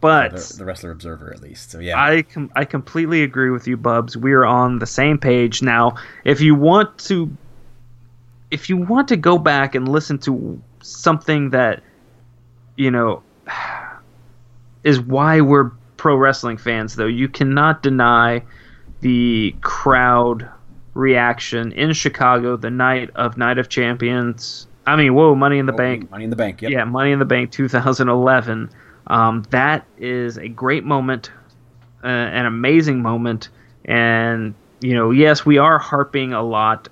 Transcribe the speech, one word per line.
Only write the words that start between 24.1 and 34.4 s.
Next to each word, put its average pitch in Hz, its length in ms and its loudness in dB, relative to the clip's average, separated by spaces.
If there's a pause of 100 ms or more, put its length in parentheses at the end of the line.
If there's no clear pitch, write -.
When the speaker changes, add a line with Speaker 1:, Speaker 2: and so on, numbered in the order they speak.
Speaker 1:
I 143 100 2
mean, 139 180 4
whoa, 151 200 6
Money 139 240 2
in 135 80 -2
the 131 60 -4
Speaker 2:
Oh, 113 40 -4
Speaker 1:
Bank. 123 340 -4
Speaker 2:
Money 104 140 -14
in 110 60 -6
the 117 60 -6
Bank, 104 260 -6
yep. 117 100 -6
Speaker 1:
Yeah, 123 120 -4
Money 131 280 -2
in 143 60 0
the 135 60 0
Bank 127 280 -2
two 135 160 -4
thousand 127 400 0
eleven. 120 640 0 (360)
Um, 113 440 0
that 139 360 0 (120)
is 123 400 -6
a 101 100 -14
great 127 360 -4
moment, 131 460 -4 (720)
uh, - 20 -6
an 120 400 -4
amazing 131 560 0
moment. 117 460 -4 (380)
And, 113 680 -2 (280)